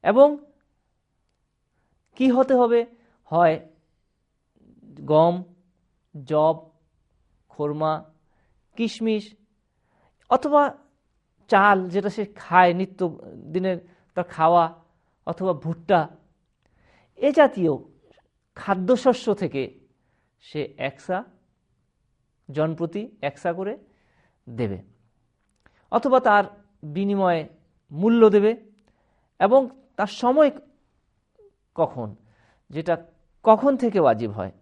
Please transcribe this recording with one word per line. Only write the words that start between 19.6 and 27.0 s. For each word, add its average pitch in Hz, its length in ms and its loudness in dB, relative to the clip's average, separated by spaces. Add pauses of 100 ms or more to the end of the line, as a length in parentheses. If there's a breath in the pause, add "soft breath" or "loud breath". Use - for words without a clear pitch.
সে - 360 -12
এক 139 240 -10
সা, 190 240 -8 (1300)
জনপ্রতি 165 560 -6 (120)
এক 143 180 -8
সা 170 140 -6
করে 196 260 -10 (720)
দেবে, 110 340 -8 (1080)
অথবা 254 300 0
তার 208 240 2 (380)
বিনিময়ে 180 680 -4 (420)